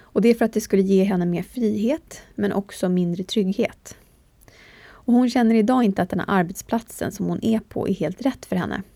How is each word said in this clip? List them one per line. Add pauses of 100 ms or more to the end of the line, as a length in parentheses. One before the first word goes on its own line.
(180)
Och
det
är
för
att
det
skulle
ge
henne
mer
frihet, (120)
men
också
mindre
trygghet. (920)
Och
hon
känner
idag
inte
att
den
här
arbetsplatsen
som
hon
är
på
är
helt
rätt
för
henne. (140)